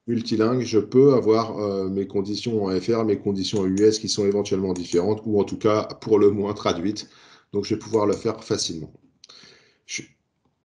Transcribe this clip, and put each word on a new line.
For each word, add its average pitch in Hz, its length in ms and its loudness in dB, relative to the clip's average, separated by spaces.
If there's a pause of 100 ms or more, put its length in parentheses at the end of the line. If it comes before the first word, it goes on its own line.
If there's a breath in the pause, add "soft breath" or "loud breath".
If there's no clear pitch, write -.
multilingue. 117 560 0
Je 110 160 0
peux 131 380 6
avoir, 110 420 2
euh, 98 320 -2
mes 98 160 -2
conditions 101 600 -2
en 95 140 0
F 92 100 -8
R, 113 160 2
mes 101 120 2
conditions 98 440 -2
en 95 40 0
U 95 160 2
S 110 160 6
qui 101 100 -8
sont 101 200 0
éventuellement 98 460 0
différentes, 90 520 -2
ou 107 140 0
en 98 40 2
tout 95 140 -6
cas 107 280 2 (140)
pour 107 200 4
le 104 100 8
moins 101 240 -2
traduites. 98 560 -4 (440 soft breath)
Donc 101 120 -2
je 113 80 -2
vais - 60 -4
pouvoir 107 260 0
le 101 80 2
faire - 300 -4
facilement. 85 500 -6 (920 soft breath)
Je, - 180 -10 (760)